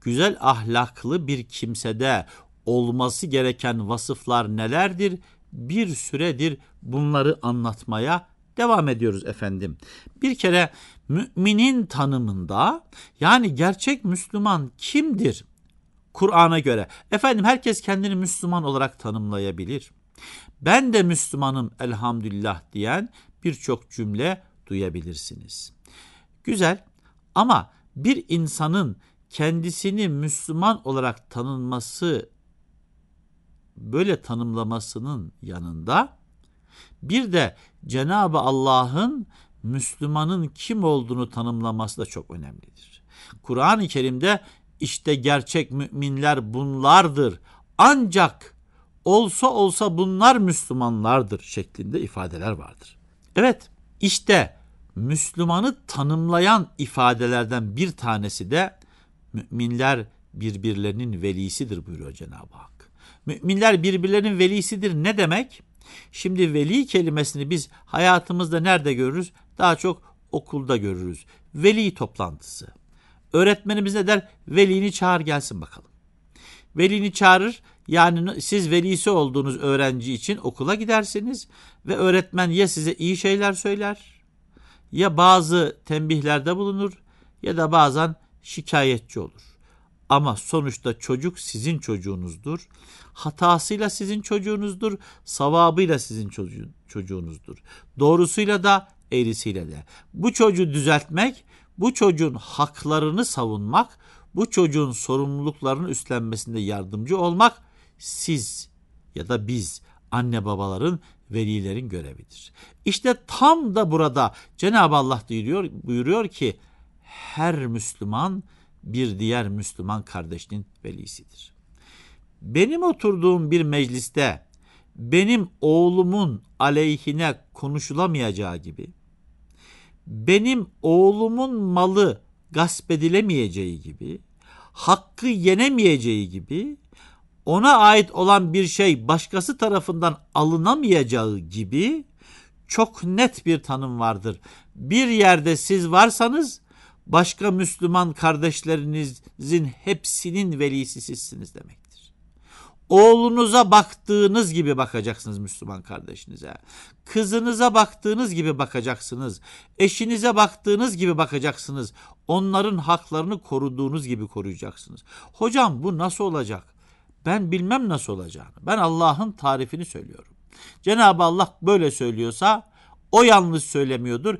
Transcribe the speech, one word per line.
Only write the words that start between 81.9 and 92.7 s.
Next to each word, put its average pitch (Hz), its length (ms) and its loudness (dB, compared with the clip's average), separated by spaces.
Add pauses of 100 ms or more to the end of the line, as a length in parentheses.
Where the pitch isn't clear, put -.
öğretmen 185 540 0
ya 185 180 2
size 156 260 -4
iyi 175 240 -4
şeyler 202 360 0
söyler, 202 720 -8 (680)
ya 170 260 0
bazı 175 680 4
tembihlerde 151 720 -2
bulunur, 196 480 -4 (400)
ya 170 140 -4
da 160 140 0
bazen 156 440 4 (260)
şikayetçi 135 800 -2
olur. - 220 -12 (680)
Ama 139 260 2
sonuçta 127 640 -4
çocuk 139 400 -6
sizin 139 400 -6
çocuğunuzdur. 95 880 -8 (460)